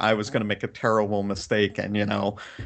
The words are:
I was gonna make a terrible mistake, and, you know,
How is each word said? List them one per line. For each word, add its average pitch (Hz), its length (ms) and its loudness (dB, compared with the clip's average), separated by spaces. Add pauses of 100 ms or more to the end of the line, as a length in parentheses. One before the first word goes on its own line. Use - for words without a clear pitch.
I 110 120 4
was 104 140 -2
gonna 113 140 0
make 104 200 -2
a 113 40 -4
terrible 104 560 2
mistake, 101 540 0
and, 104 180 -4
you 104 100 2
know, 101 300 0 (300)